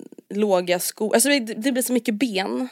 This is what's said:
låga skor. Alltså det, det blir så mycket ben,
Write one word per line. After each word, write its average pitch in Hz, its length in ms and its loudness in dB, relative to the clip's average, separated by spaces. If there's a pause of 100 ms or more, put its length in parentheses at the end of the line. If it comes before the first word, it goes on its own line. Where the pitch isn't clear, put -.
(300)
låga 185 500 2
skor. - 360 -4
Alltså 233 140 4
det, 285 100 4
det 220 320 -4
blir 240 120 -2
så 247 100 -2
mycket 240 220 0
ben, 226 560 -2